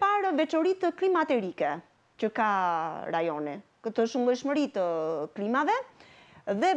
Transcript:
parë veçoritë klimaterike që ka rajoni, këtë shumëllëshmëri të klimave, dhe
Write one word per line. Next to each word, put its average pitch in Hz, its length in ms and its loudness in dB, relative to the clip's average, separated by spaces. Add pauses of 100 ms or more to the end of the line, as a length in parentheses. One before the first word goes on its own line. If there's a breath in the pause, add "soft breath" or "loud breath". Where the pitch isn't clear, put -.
parë 392 320 2
veçoritë 330 640 2
klimaterike 254 800 0 (420)
që 220 160 -2
ka 214 160 0 (640)
rajoni, 151 460 -4 (260)
këtë 226 240 0
shumëllëshmëri 269 640 0
të 180 160 0 (480)
klimave, 285 400 0 (680 loud breath)
dhe 220 300 2